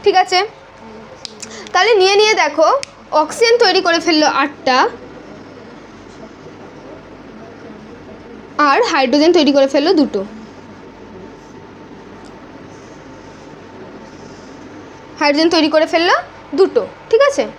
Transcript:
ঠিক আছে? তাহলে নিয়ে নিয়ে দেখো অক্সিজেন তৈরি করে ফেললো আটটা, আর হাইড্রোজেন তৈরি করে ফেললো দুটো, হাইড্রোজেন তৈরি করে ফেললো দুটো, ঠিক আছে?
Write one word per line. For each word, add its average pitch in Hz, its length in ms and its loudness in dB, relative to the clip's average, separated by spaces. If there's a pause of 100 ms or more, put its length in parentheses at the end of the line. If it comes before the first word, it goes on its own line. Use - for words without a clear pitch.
ঠিক 392 120 4
আছে? 370 240 2 (1300)
তাহলে 381 180 4 (100)
নিয়ে 381 140 4
নিয়ে 427 180 4
দেখো 311 340 2 (440)
অক্সিজেন 453 460 2
তৈরি 381 240 4
করে 339 180 2
ফেললো 302 280 2
আটটা, 269 500 0 (3750)
আর 294 200 2 (140)
হাইড্রোজেন 294 420 4
তৈরি 302 180 4
করে 269 160 4
ফেললো 302 260 2
দুটো, 240 280 0 (4000)
হাইড্রোজেন 302 300 2
তৈরি 320 200 2
করে 311 160 2
ফেললো 349 300 2 (400)
দুটো, 302 260 2 (280)
ঠিক 453 200 4
আছে? 269 140 -2 (160)